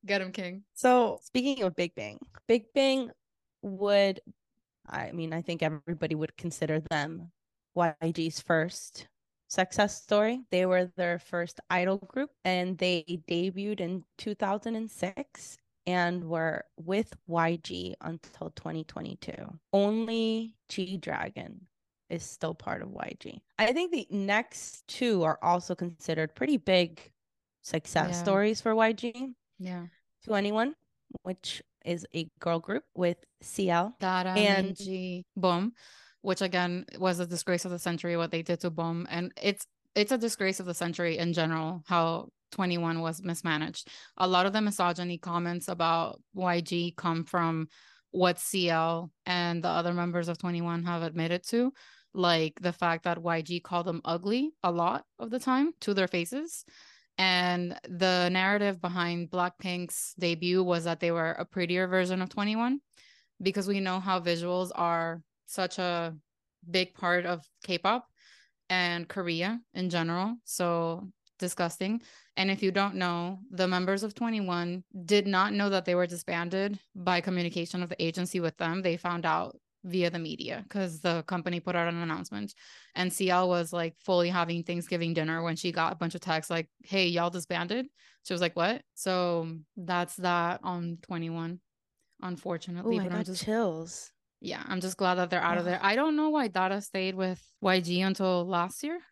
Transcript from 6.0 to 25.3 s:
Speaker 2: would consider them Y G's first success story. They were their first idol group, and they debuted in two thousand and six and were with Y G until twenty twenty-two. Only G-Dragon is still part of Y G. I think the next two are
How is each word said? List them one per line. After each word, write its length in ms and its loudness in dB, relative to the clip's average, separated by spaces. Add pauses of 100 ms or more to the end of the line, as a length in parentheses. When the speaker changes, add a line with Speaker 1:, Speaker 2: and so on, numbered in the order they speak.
Speaker 2:
would 220 -4
consider 420 -2 (100)
them 420 -4 (420)
Y 200 2 (200)
G's 260 -2
first 680 -2 (420)
success 520 0
story. 380 2 (100)
They 160 4
were 300 4
their 240 0
first 400 -6 (100)
idol 280 2
group, 320 -6 (160)
and 320 0
they 260 0 (260)
debuted 520 -2
in 220 -4 (140)
two 160 -6
thousand 440 -2
and 120 -6
six 680 -8 (280)
and 380 2
were 400 -2 (140)
with 360 -2 (140)
Y 340 2
G 380 -8
until 560 -10
twenty 300 -8
twenty-two. 760 -12 (140)
Only 840 2 (140)
G-Dragon 1000 -6 (420)
is 140 -6
still 300 -6
part 280 -6
of 100 -10
Y 280 -8
G. 220 -16 (180)
I 140 4
think 180 0
the 180 -4
next 760 -4
two 360 2
are 180 2